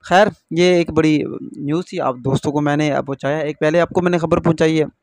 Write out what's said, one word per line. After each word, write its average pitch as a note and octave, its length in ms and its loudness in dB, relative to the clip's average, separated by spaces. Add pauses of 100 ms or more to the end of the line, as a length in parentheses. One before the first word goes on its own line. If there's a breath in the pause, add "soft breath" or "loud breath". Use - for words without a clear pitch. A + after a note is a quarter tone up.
खैर, F#3+ 220 4 (220)
ये F3 280 4
एक E3 100 -4
बड़ी D#3 320 2 (340)
न्यूज़ D3+ 360 -4
थी, F#3 40 -8
आप C3 200 -4
दोस्तों C3+ 340 -2
को D3 100 -2
मैंने D3 280 0
अब C#3 160 -2
पहुँचाया। C#3+ 360 -6
एक D3+ 200 -6
पहले D#3 180 2
आपको E3+ 220 0
मैंने F3 180 0
खबर E3 200 0
पहुँचाई D#3+ 380 2
है D3+ 80 2 (180)